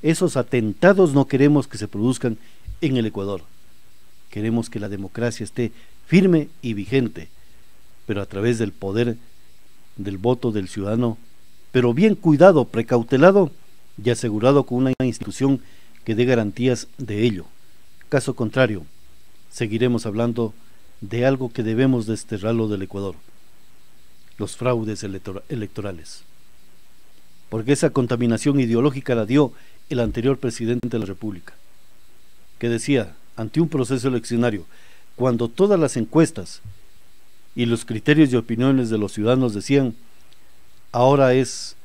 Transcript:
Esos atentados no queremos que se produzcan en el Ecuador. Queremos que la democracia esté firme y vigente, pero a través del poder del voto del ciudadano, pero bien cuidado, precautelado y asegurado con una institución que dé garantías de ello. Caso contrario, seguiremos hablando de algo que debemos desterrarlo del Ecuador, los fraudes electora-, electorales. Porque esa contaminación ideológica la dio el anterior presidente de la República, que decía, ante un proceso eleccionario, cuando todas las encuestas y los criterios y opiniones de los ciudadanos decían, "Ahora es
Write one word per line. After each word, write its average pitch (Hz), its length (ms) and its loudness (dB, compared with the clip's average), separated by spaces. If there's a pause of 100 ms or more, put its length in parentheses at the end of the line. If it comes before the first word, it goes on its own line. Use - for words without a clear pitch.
Esos 160 340 2
atentados 135 760 4
no 135 140 6
queremos 143 400 6
que - 100 -12
se 104 100 -6
produzcan 117 500 0 (440)
en 131 160 2
el 113 80 2
Ecuador. 98 380 -4 (880)
Queremos 113 400 -2
que 110 100 -8
la 104 100 -6
democracia 107 540 -4
esté 113 280 -4 (340)
firme 175 440 6 (120)
y 113 120 -2
vigente, 107 560 -2 (800)
pero 101 140 -2
a 98 40 -4
través 110 320 0
del 107 140 0
poder 113 440 0 (800)
del 98 220 -6
voto 120 340 0
del 101 160 -2
ciudadano, 110 500 -2 (540)
pero 120 220 4
bien 196 220 6
cuidado, 156 500 8
precautelado 135 840 4 (520)
y 120 60 2
asegurado 120 560 4
con 123 140 -2
una 131 220 4
institución 131 600 0 (420)
que 113 120 -2
dé 120 100 4
garantías 117 640 2 (100)
de 110 260 -2
ello. 98 220 2 (640)
Caso 135 260 0
contrario, 107 500 0 (640)
seguiremos 117 560 0
hablando 113 480 -2 (460)
de 113 260 -2
algo 131 280 2
que 123 100 -2
debemos 117 420 4
desterrarlo 110 600 0
del 101 140 -2
Ecuador, 98 340 -6 (1200)
los 101 180 -6
fraudes 113 480 -2
electora-, 98 460 -8
electorales. 101 760 -8 (1300)
Porque 113 240 0
esa 139 180 2
contaminación 123 680 2
ideológica 127 540 2
la 113 120 2
dio 131 280 4 (360)
el 127 100 0
anterior 117 380 0
presidente 120 500 -2
de 117 120 -2
la 107 60 -4
República, 95 480 -10 (1040)
que 117 100 0
decía, 117 440 2 (220)
ante 113 240 -4
un 170 80 4
proceso 131 400 0
eleccionario, 117 580 0 (500)
cuando 120 340 2
todas 196 300 4
las 143 180 2
encuestas 113 640 2 (920)
y 120 100 2
los 117 200 0
criterios 143 460 4
y 127 40 2
opiniones 120 540 2
de 110 80 0
los 101 160 -2
ciudadanos 117 400 2
decían, 127 420 2 (960)
"Ahora 131 420 6
es - 520 0